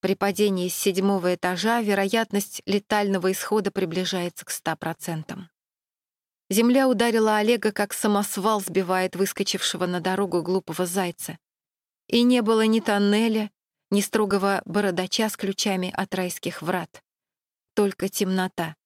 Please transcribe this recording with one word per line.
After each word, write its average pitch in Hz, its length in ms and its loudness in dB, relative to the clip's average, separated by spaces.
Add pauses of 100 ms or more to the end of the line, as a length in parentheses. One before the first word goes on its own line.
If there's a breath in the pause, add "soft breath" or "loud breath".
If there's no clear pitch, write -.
При 185 140 0
падении 196 540 0
с 175 80 -6
седьмого 185 580 0
этажа 185 460 0
вероятность 202 840 -2
летального 196 680 0
исхода 202 400 -2
приближается 175 720 -4
к - 60 -16
ста - 260 -4
процентам. 165 760 -8 (1000)
Земля 247 380 4
ударила 220 500 4
Олега, 220 340 2
как 202 200 -2
самосвал 208 680 0
сбивает 185 560 -2
выскочившего 185 720 -2
на 180 140 0
дорогу 185 420 0
глупого 180 440 -2
зайца. 175 500 -4 (680)
И 233 160 4
не 247 200 4
было 220 240 4
ни 220 120 4
тоннеля, 214 720 2 (400)
ни 202 100 4
строгого 196 640 0
бородача 190 640 -2
с - 80 -6
ключами 190 580 -4
от - 200 -4
райских 180 480 -6
врат. 170 400 -6 (720)
Только 196 340 0
темнота. 185 760 -2